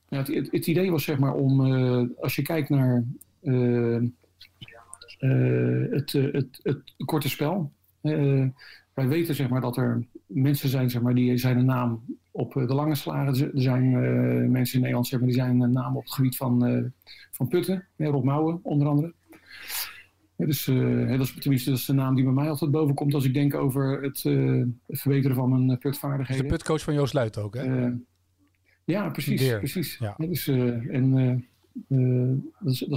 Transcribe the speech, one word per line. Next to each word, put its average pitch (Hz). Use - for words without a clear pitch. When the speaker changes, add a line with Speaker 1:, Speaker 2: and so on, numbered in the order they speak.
Speaker 1:
Ja, 139
het, 135
het, 147
het 165
idee 180
was, 156
zeg 147
maar, 135
om, 135
eh, 123
als 139
je 147
kijkt 151
naar, 127
eh, 120
eh, 127
het, 151
eh, 139
het, -
het -
korte 143
spel. 151
Eh, 143
wij 135
weten, 160
zeg 131
maar, 127
dat 123
er 120
mensen 143
zijn, 127
zeg 120
maar, 123
die 123
zijn 123
een 127
naam 123
op, -
eh, 131
de 131
lange 151
slagen. 143
Er 139
z-, 127
er 147
zijn, 127
eh, 123
mensen 123
in 131
Nederland, 123
zeg 127
maar, 123
die 123
zijn 127
een 120
naam 127
op 123
het -
gebied 131
van, 123
eh, 123
van -
putten. 180
Hè, 156
Rob 143
Mouwen, 156
onder 147
andere. 147
Ja, 170
dus, 147
eh, 135
hè, 123
dat 131
is, -
tenminste, 139
dat 131
is -
de 139
naam 135
die 131
bij 131
mij 143
altijd 151
boven 147
komt 143
als 139
ik 135
denk 143
over 139
het, 139
eh, 135
het -
verbeteren 139
van 127
mijn, 127
eh, 127
putvaardigheden. 135
Speaker 2:
Is 143
de 165
putcoach 156
van 156
Joost 143
Luit 120
ook, 104
hè? 127
Speaker 1:
Eh, 123
ja, 180
precies, 143
Speaker 2:
Deer. 127
Speaker 1:
precies. 143
Speaker 2:
Ja. 104
Speaker 1:
Hè, 160
dus, 170
eh, 123
en, 131
eh, 127
eh, 127
dat 147
is, 131
dat -